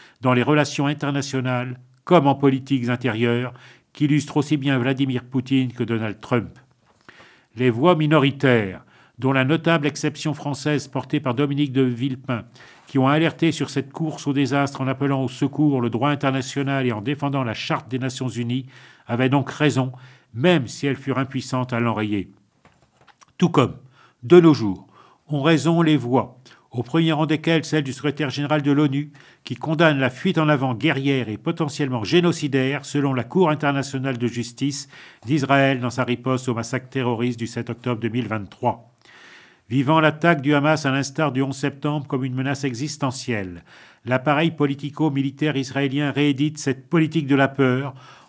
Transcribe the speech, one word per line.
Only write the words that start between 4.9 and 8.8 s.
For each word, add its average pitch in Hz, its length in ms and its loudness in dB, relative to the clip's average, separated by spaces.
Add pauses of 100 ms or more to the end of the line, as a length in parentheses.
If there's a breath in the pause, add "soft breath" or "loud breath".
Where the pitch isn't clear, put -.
Poutine 131 480 0
que - 120 -6
Donald 110 360 -4
Trump. 101 380 -2 (960 soft breath)
Les 123 140 2
voix 143 260 4
minoritaires, 135 880 2 (360 soft breath)